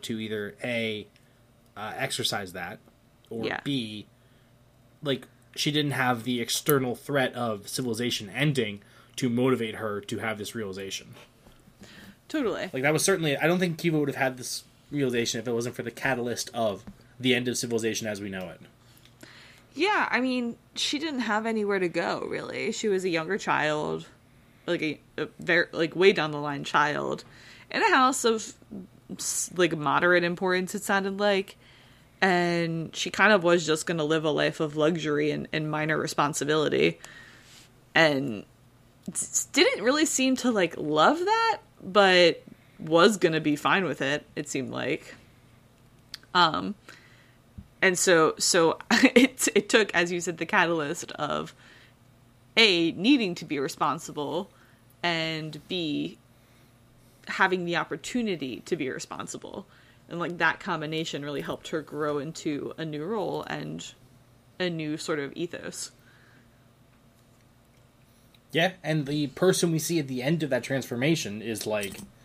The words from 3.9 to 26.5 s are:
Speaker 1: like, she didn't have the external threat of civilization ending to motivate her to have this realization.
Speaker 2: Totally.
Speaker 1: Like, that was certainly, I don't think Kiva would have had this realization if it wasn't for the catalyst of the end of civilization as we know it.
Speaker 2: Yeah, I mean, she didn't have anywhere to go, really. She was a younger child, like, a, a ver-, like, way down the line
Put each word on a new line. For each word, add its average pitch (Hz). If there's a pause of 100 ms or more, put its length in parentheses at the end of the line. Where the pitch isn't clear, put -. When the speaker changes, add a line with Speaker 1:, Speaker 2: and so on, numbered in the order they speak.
Speaker 1:
like, 135 (300)
she 156
didn't 147
have 127
the 120
external 127
threat 131
of 110
civilization 117
ending 117 (360)
to 131
motivate 117
her 104
to 110
have 110
this 104
realization. 98 (1120)
Speaker 2:
Totally. 190
Speaker 1:
Like, 131
that 147
was 156
certainly, 165
I 151
don't 180
think 175
Kiva 160
would 143
have 131
had 131
this - (300)
realization 123
if 110
it 123
wasn't 117
for 127
the 120
catalyst 123
of 110 (340)
the 123
end 123
of 117
civilization 113
as 107
we 101
know 92
it. 80 (1120)
Speaker 2:
Yeah, 339
I 233
mean, 254 (180)
she -
didn't 285
have 220
anywhere 208
to 185
go, 170
really. -
She 220
was 190
a 185
younger 165
child, 151 (600)
like, 165
a, 151 (160)
a 151 (100)
ver-, 170
like, 160
way 190
down 156
the 147
line 147